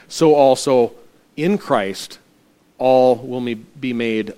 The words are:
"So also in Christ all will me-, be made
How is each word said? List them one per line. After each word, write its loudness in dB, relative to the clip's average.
"So 2
also 2
in -2
Christ -6
all 2
will -8
me-, -6
be -10
made -4